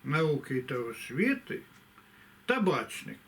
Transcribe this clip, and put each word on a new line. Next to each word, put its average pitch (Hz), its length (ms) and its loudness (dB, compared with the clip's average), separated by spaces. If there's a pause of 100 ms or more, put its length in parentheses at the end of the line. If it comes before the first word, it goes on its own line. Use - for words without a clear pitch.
науки 139 580 0
та 127 140 -6
освіти 123 840 -2 (840)
Табачник 165 720 0 (100)